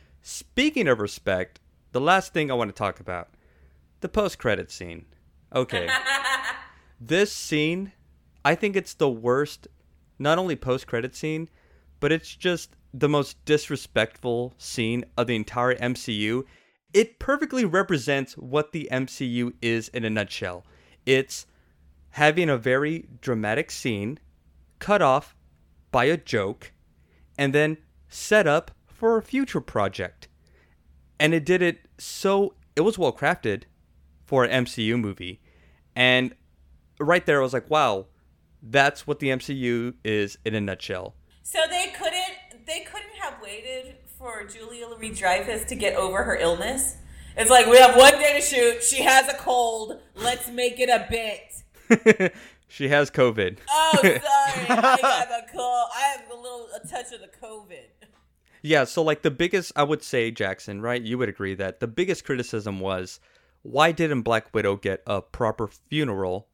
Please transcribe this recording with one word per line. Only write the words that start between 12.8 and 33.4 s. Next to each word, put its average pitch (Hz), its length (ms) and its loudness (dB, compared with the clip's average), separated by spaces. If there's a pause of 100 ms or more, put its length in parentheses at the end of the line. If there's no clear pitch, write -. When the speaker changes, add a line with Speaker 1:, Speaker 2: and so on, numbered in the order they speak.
Speaker 1:
the 135 160 0
most 147 360 -2
disrespectful 123 1120 -2
scene 117 460 -4 (120)
of 120 100 0
the 120 100 -2
entire 120 380 -2
M 123 200 -4
C - 180 -10
U. 107 340 -4 (460)
It 220 260 2
perfectly 269 460 -2
represents 147 720 -2
what 143 380 -4
the 151 180 -8
M 131 160 -2
C 131 200 -8
U 120 360 -4
is 117 260 -2
in 117 160 -8
a 113 60 -2
nutshell. 95 540 -6 (420)
It's 131 400 0 (640)
having 156 380 2
a 139 80 2
very 135 500 -2 (140)
dramatic 117 500 -4
scene, 110 480 -6 (600)
cut 202 240 2
off 151 340 2 (560)
by 123 140 2
a 165 100 2
joke, 104 560 -6 (640)
and 139 180 0
then 156 220 2 (320)
set - 380 2
up 156 240 2 (160)
for 226 320 0
a 208 40 -2
future 254 380 -4
project. 98 680 -4 (920)
And 156 140 4
it 160 100 0
did 180 180 2
it 170 180 0 (180)
so, 196 560 0 (200)
it - 60 0
was 208 180 2
well 151 140 2
crafted 139 520 -2 (600)